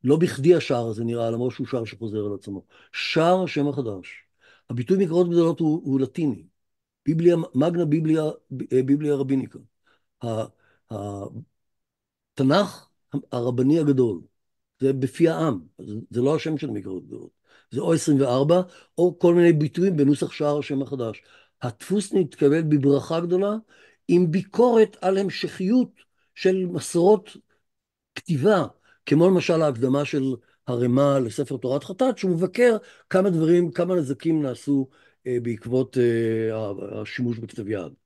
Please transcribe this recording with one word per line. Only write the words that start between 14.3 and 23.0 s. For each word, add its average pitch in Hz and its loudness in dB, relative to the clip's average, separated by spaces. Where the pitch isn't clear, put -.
זה 135 0
בפי 135 0
העם. 160 -2
זה, - -14
זה 117 -4
לא 143 2
השם 156 -6
של 139 -8
מקראות 95 -10
גדולות. - -18
זה 123 -6
או 165 0
עשרים 147 2
וארבע, 139 2
או 175 0
כל 170 4
מיני 170 6
ביטויים 165 0
בנוסח 143 2
שער 147 -2
השם 139 -4
החדש. 120 -8
הדפוס 185 -4
נתקבל 160 2
בברכה 143 2